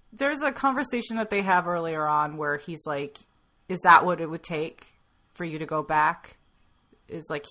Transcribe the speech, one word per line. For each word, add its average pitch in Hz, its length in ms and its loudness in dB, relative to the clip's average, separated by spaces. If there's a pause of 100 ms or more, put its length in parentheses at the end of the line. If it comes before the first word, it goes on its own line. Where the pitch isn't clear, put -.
(140)
there's 277 280 -2
a 285 100 0
conversation 247 640 -2
that 220 120 -4
they 202 120 0
have 180 260 2
earlier 165 400 -2
on 151 300 0
where 147 200 -2
he's 151 280 -12
like, 143 320 -6 (520)
"Is 180 120 -4
that 175 240 10
what 170 160 -2
it 160 80 -6
would 170 140 -10
take - 500 -8 (400)
for 175 120 -10
you 156 120 -6
to 156 80 -8
go 156 160 -2
back?" 156 560 0 (680)
Is 160 220 -12
like, 147 220 -8